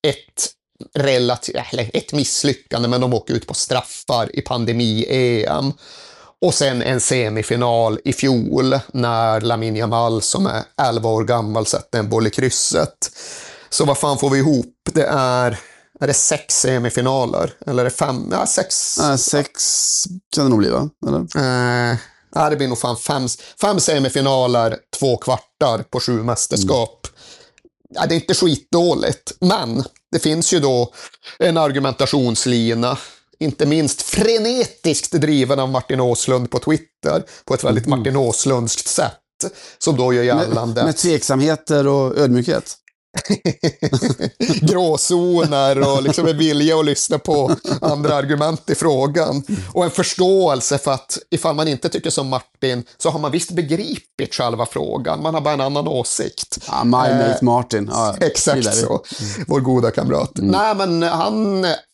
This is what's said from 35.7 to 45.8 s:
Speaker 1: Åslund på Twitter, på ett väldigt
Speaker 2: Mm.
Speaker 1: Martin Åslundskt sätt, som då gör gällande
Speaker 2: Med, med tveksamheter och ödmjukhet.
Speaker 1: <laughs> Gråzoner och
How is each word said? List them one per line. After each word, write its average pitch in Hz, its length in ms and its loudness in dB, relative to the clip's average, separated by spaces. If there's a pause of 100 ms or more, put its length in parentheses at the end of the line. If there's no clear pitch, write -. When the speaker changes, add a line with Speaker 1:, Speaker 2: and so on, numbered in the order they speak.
Speaker 1:
Åslund 123 520 0
på 127 80 -2
Twitter, - 640 -2 (220)
på 131 80 -2
ett 131 100 -2
väldigt 120 220 0
Speaker 2:
Mm. 135 140 0
Speaker 1:
Martin 131 160 -2
Åslundskt 123 720 0
sätt, - 300 -2 (600)
som 151 180 0
då 127 160 2
gör 120 100 4
gällande 113 520 0
Speaker 2:
Med, 120 100 2
med 160 120 0
tveksamheter 147 920 2
och 139 300 2
ödmjukhet. 123 600 2 (500)
Speaker 1:
<laughs> - 1120 -2 (240)
Gråzoner 160 1160 2
och 139 240 2